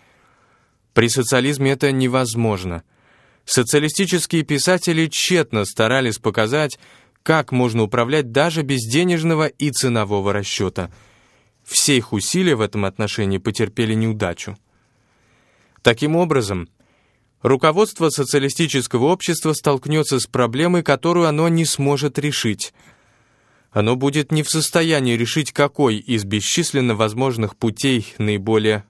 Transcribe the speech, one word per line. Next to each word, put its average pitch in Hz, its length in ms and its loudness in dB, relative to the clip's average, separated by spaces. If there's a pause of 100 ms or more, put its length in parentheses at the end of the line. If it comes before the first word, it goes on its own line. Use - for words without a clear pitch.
(960)
При 117 140 4
социализме 135 640 0
это 139 180 0
невозможно. 113 880 -2 (640)
Социалистические 151 960 0
писатели 165 640 0
тщетно 151 600 0
старались 117 520 0
показать, 117 600 -2 (420)
как 160 300 0
можно 120 320 2
управлять 120 480 0
даже 156 320 0
без 131 240 -2
денежного 160 600 2
и 147 220 -4
ценового 104 640 0
расчета. 95 560 -4 (760)
Все - 340 2
их - 160 -2
усилия 165 420 0
в 110 60 0
этом 101 240 -2
отношении 98 520 -2
потерпели 110 560 -2
неудачу. 107 640 -4 (1300)
Таким 147 320 2
образом, 117 540 0 (760)
руководство 156 640 2
социалистического 139 960 0
общества 165 460 0
столкнется 143 680 0
с - 60 -4
проблемой, 143 560 0
которую 170 460 2
оно 156 220 2
не 165 160 2
сможет 139 520 -2
решить. 131 560 -4 (960)
Оно 110 260 0
будет 143 340 0
не 156 100 0
в 147 80 -4
состоянии 156 680 0
решить, 120 340 -2
какой 139 460 2
из 107 260 -2
бесчисленно 117 720 0
возможных 113 600 -2
путей 120 600 -2
наиболее 107 720 0